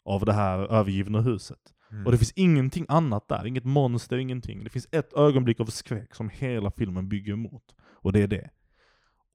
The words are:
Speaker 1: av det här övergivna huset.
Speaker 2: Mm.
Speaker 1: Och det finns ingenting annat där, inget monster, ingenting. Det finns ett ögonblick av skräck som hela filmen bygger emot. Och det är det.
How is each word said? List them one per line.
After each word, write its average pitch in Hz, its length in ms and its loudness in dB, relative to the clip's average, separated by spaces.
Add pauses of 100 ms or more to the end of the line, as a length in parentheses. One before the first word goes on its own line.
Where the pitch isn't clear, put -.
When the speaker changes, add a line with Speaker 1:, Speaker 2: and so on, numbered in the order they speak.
Speaker 1:
av 98 200 -2
det 107 80 4
här 95 260 0
övergivna 101 640 0
huset. 113 380 -4 (320)
Speaker 2:
Mm. 104 140 -10
Speaker 1:
Och 120 60 2
det 120 60 8
finns - 180 2
ingenting 160 520 2
annat 139 400 0
där, - 180 -4
inget 123 200 -6
monster, 127 520 0
ingenting. 123 460 -8
Det 110 60 -14
finns - 220 -8
ett - 220 -2
ögonblick 131 460 4
av 117 60 -2
skräck 110 500 -8
som 110 140 -8
hela 113 420 -4
filmen 95 380 -4
bygger 101 240 -6
emot. 113 480 -10
Och - 320 -4
det 104 100 4
är 101 40 2
det. 98 220 -6 (840)